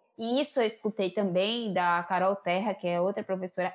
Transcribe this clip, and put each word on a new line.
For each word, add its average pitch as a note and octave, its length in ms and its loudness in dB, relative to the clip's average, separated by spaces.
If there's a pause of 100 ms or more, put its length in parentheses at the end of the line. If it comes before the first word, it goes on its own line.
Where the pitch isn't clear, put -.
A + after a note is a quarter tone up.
(180)
e A#3 200 0
isso C#4+ 220 0
eu A3 60 4
escutei G#3 420 -2
também G3+ 640 0
da F3 300 2
Carol F#3 340 2
Terra, F#3+ 380 0
que F#3 120 -6
é F3 140 0
outra G3+ 240 0
professora F#3 500 -4